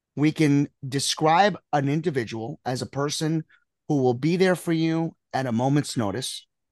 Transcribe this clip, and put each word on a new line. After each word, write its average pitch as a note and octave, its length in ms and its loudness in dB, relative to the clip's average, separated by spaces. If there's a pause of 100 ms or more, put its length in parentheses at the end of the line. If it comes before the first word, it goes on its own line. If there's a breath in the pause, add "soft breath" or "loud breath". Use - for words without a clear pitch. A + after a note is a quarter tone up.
(140)
We D3+ 160 2
can C#3+ 380 2 (200)
describe D#3+ 720 2 (140)
an C#3+ 160 0
individual C3 760 -4
as B2 160 -4
a A2+ 60 -6
person D3+ 560 -2 (460 soft breath)
who D3 120 2
will B2 140 4
be D3+ 220 0
there F#3 180 4
for E3+ 180 -4
you D#3+ 440 0 (160)
at C3 140 -2
a A#2+ 60 -4
moment's C3+ 440 0
notice, A2 500 -4 (260)